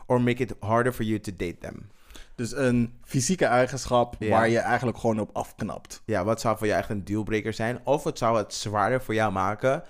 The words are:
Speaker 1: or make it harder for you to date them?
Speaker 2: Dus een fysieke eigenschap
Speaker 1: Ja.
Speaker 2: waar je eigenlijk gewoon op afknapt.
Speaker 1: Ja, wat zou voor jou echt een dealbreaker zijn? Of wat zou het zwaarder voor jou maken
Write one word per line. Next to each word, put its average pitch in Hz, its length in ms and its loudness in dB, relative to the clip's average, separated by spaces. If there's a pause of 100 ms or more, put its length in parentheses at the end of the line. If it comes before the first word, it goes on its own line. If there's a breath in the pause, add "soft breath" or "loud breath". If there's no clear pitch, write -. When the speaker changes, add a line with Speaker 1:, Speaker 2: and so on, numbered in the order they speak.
Speaker 1:
or 123 140 2
make 120 220 2
it 110 180 -4
harder 117 320 2
for 123 120 -6
you 110 160 0
to 104 160 -8
date 87 240 -6
them? - 300 -14 (460 loud breath)
Speaker 2:
Dus 117 200 -4
een 123 360 2 (100)
fysieke 160 420 0
eigenschap 123 760 2
Speaker 1:
Ja. 107 120 -4
Speaker 2:
waar 113 180 6
je 117 100 4
eigenlijk 117 400 0
gewoon 110 220 0
op 101 160 -4
afknapt. - 680 -8
Speaker 1:
Ja, 98 200 0
wat 110 160 0
zou 110 180 0
voor 107 80 -2
jou 98 120 2
echt 101 120 -2
een 101 140 -4
dealbreaker 107 480 -2
zijn? 113 320 -4
Of 143 180 2
wat - 160 -4
zou 117 200 2
het 104 160 -2
zwaarder 107 480 0
voor 110 120 -4
jou 107 180 2
maken 104 560 0